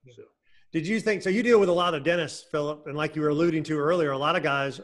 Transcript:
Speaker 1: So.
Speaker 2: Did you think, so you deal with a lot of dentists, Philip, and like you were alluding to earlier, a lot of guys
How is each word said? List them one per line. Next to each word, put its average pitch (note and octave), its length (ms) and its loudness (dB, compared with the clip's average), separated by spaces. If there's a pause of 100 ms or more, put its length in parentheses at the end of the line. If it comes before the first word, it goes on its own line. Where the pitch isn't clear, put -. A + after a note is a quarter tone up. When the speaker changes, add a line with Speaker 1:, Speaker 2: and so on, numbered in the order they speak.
(140)
Speaker 1:
So. - 100 -20 (460)
Speaker 2:
Did D#3+ 160 -4
you A3 140 -2
think, G#3+ 220 -2
so F#3+ 80 -2
you G#3+ 120 0
deal A#3 160 6
with F#3+ 120 4
a - 20 2
lot F3 220 2
of C#3 100 -6
dentists, E3+ 460 -2
Philip, D3+ 380 -4
and C#3 60 -8
like D3+ 220 -4
you D#3 60 -2
were D3+ 80 2
alluding D#3+ 340 2
to D#3 140 -2
earlier, D#3 320 2
a C3+ 80 -2
lot D3+ 180 0
of F3 60 -2
guys C#3 420 -2